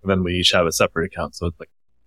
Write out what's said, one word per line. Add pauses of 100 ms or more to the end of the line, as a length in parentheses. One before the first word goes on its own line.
And
then
we
each
have
a
separate
account.
So
it's
like, (360)